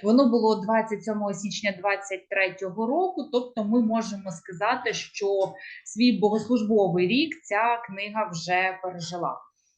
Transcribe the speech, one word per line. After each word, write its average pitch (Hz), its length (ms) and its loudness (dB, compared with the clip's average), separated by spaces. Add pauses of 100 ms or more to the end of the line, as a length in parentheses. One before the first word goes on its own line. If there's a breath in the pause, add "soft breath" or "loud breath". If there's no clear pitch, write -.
Воно 233 280 6
було 220 340 4
двадцять 220 400 0
сьомого 208 300 -2
січня 196 440 -4
двадцять 190 500 -4
третього 190 580 -2
року, 330 460 -2
тобто 240 320 -2
ми 233 180 4
можемо 202 480 -2
сказати, 190 640 -4
що - 360 -6 (560 loud breath)
свій 226 340 4
богослужбовий 208 880 2
рік 285 220 2 (140)
ця 233 440 0
книга 202 440 -6
вже 180 500 0
пережила. 170 580 -6 (380)